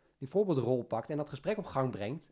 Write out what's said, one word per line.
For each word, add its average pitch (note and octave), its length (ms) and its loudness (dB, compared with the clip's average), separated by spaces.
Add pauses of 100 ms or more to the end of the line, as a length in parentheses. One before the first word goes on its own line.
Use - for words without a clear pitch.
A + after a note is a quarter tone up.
(180)
die C3 100 -10
voorbeeldrol C3 540 4
pakt - 280 -4
en D3+ 60 -2
dat D3 120 -2
gesprek F#3 300 -4
op F#3+ 60 -4
gang C3 260 0
brengt. A2 420 -6